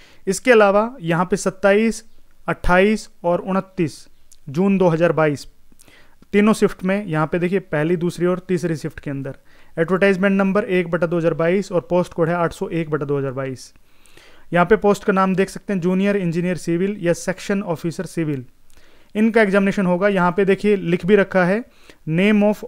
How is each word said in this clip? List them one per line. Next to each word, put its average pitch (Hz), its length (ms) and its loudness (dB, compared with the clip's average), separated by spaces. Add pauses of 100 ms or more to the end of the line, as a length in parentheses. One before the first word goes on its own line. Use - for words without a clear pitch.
(280)
इसके 196 240 0
अलावा 214 500 4
यहाँ 165 240 -2
पे 185 120 -2
सत्ताईस, 202 640 0 (440)
अट्ठाईस 196 640 2 (140)
और 175 160 0
उनतीस 190 680 -4 (420)
जून 190 280 2
दो 185 100 4
हज़ार 165 240 2
बाईस, 151 360 -2 (840)
तीनों 208 200 4
शिफ्ट - 300 -2
में, 196 220 -2
यहाँ 156 220 -2
पे 180 120 -4
देखिए, 180 200 -2
पहली, 160 360 -2
दूसरी 170 300 -4
और 180 140 -2
तीसरी 175 360 -4
शिफ्ट 147 240 -10
के 151 120 -10
अंदर। 135 240 -10 (440)
एडवर्टाइजमेंट 190 580 2
नंबर 196 260 2
एक 180 280 -2
बटा 170 160 0
दो 170 100 -2
हज़ार 165 160 0
बाईस 175 380 -2
और 170 180 -2
पोस्ट 175 240 -2
कोड 160 160 -2
है 175 60 -2
आठ 170 180 -2
सौ 190 160 -8
एक 165 200 -6
बटा 147 160 -4
दो 143 120 -2
हज़ार 139 140 -4
बाईस। 131 420 -10 (800)
यहाँ 175 120 4
पे 214 100 4
पोस्ट 202 280 2
का 202 100 0
नाम 190 220 2
देख 190 140 0
सकते - 240 -8
हैं, 190 60 -2
जूनियर 185 360 0
इंजीनियर 175 420 -2
सिविल 175 420 -4
या 170 140 0
सेक्शन 196 480 -6
ऑफिसर 175 440 -6
सिविल। 151 400 -6 (720)
इनका 220 260 4
एग्जामिनेशन 196 440 2
होगा। 180 220 2
यहाँ 180 240 2
पे 196 140 0
देखिए, 196 300 2
लिख 175 300 -2
भी 208 100 4
रखा 190 300 2
है, 208 200 -2 (440)
name 202 340 2
of 208 120 2 (120)